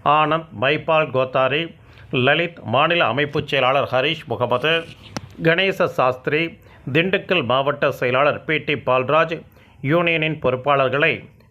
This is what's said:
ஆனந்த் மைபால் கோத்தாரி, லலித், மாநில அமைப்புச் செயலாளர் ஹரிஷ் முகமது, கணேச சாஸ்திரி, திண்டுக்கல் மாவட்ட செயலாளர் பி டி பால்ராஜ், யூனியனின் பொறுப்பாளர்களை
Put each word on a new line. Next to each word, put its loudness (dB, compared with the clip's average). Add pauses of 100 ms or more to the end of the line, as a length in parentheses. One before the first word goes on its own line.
ஆனந்த் 2 (120)
மைபால் 0
கோத்தாரி, -2 (360)
லலித், 0
மாநில 2
அமைப்புச் -2
செயலாளர் 2
ஹரிஷ் -2
முகமது, -2 (580)
கணேச 2
சாஸ்திரி, -2 (340)
திண்டுக்கல் 0
மாவட்ட 0
செயலாளர் 0
பி 0
டி -4
பால்ராஜ், 0 (380)
யூனியனின் 0
பொறுப்பாளர்களை 0 (220)